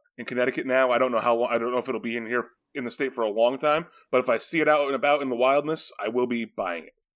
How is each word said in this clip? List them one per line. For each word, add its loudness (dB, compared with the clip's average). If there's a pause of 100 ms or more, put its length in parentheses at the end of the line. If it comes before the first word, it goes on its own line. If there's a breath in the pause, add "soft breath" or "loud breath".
(180)
in -12
Connecticut -2
now. 2
I 2
don't 2
know 0
how 4
long, 0
I 2
don't -2
know 0
if -4
it'll -4
be -6
in -6
here -2 (300)
in -6
the -8
state -4
for -4
a 0
long 2
time, 0 (240 soft breath)
but 4
if 0
I 2
see -4
it 2
out 4
and -2
about 2
in -4
the -2
wildness, 0 (120)
I -4
will 0
be -4
buying -6
it. -20 (220)